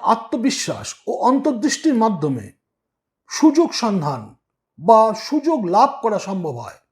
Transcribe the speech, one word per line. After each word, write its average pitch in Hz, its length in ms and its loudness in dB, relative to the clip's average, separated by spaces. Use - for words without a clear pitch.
আত্মবিশ্বাস 208 840 -2
ও - 120 -4
অন্তর্দৃষ্টির 269 760 0
মাধ্যমে 156 500 -2
সুযোগ 311 440 4
সন্ধান 156 480 -2
বা 214 200 6
সুযোগ 302 500 -2
লাভ 208 240 4
করা 214 180 -2
সম্ভব 175 380 -8
হয়। - 220 -14